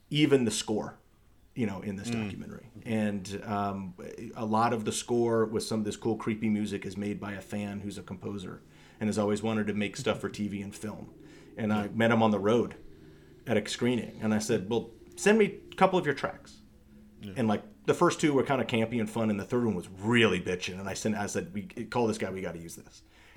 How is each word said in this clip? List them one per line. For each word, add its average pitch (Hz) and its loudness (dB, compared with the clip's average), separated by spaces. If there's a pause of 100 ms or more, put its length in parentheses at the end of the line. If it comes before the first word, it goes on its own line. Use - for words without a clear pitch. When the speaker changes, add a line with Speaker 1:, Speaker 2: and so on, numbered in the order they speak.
Speaker 1:
even 139 6
the 107 4
score, - -4 (580)
you 120 0
know, 95 -4
in 101 -6
this 104 -8
Speaker 2:
Mm. 117 -2
Speaker 1:
documentary. - -12 (200)
And, 101 -2
um, 98 -2 (420)
a 117 -4
lot 113 2
of 110 -2
the 110 0
score 117 2
with 110 -2
some 110 -2
of 104 0
this 104 -2
cool, 113 0
creepy 110 0
music 104 0
is 92 -8
made 101 -4
by 101 -8
a 95 -10
fan 104 -6
who's 98 -8
a 92 -12
composer 92 -10 (380)
and 110 0
has 101 2
always 104 2
wanted 110 0
to 104 -2
make 101 -2
stuff 110 0
for 101 -4
T 104 -4
V 98 -6
and 101 -10
film. - -10 (480)
And 107 0
I 107 2
Speaker 2:
Yeah. 101 -4
Speaker 1:
met 113 4
him 113 6
on 110 6
the 101 2
road 107 4 (720)
at 113 2
a 101 0
screening, - -2
and 107 2
I 107 2
said, 104 0
"Well, 113 -2 (260)
send 214 6
me 208 8 (260)
a - -16
couple 185 4
of 147 -2
your 139 2
tracks." - -8 (640)
Speaker 2:
Yeah. 101 -12
Speaker 1:
And, 117 2
like, 104 2 (240)
the 147 4
first 170 4
two 147 4
were 127 6
kinda 123 0
campy 113 0
and 107 -2
fun, 110 0
and 101 0
the 95 -6
third 123 0
one 107 2
was 85 -6 (140)
really 107 4
bitchin'. 90 -4
And 98 -8
I 92 -6
sent, 107 -2
I 104 -2
said, 90 -4
"We, 101 -6
call 117 -2
this 107 0
guy, 98 -2
we 95 -6
gotta 85 -6
use 85 -12
this." - -20 (360)